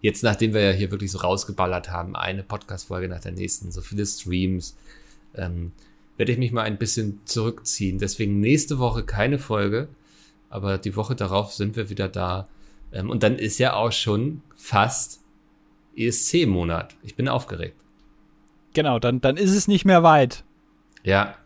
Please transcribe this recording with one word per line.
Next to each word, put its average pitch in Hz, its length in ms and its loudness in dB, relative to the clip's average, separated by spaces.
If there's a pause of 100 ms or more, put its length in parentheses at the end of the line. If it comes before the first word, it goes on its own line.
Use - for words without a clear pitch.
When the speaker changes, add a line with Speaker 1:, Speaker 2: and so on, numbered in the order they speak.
Speaker 1:
Jetzt, 107 220 0
nachdem 110 300 2
wir 107 80 4
ja 98 100 6
hier 95 180 0
wirklich 98 220 -4
so 95 80 -8
rausgeballert 90 720 -2
haben, 87 240 -6
eine 95 260 -4
Podcast-Folge 92 680 -8
nach 87 120 -8
der 90 140 -10
nächsten, 92 380 -6
so 95 100 -10
viele 101 240 -4
Streams, 92 720 -2 (600)
ähm, 87 360 -6 (460)
werde 117 140 0
ich 117 80 0
mich 123 120 0
mal 117 120 -2
ein 107 160 -4
bisschen 107 460 -4
zurückziehen. 107 760 -4
Deswegen 101 400 0
nächste 135 400 2
Woche 117 240 0
keine 120 340 0
Folge, 110 520 -2 (600)
aber 98 300 -2
die 95 160 -6
Woche 110 200 -2
darauf 104 380 -2
sind 104 220 -4
wir 107 160 -6
wieder 98 160 -4
da. 92 400 -4 (440)
Ähm, 95 200 -6
und 113 100 0
dann 107 140 4
ist - 240 -4
ja 123 140 4
auch 113 180 0
schon 117 500 0 (140)
fast - 680 0 (760)
E-S-C-Monat. 104 1080 0
Ich - 120 -16
bin 127 120 0
aufgeregt. 101 520 -6 (960)
Speaker 2:
Genau, 147 240 2
dann, 123 240 0
dann 147 160 2
ist 190 160 4
es 202 140 2
nicht 202 180 4
mehr 185 160 8
weit. 151 420 6 (600)
Speaker 1:
Ja. 98 320 2 (100)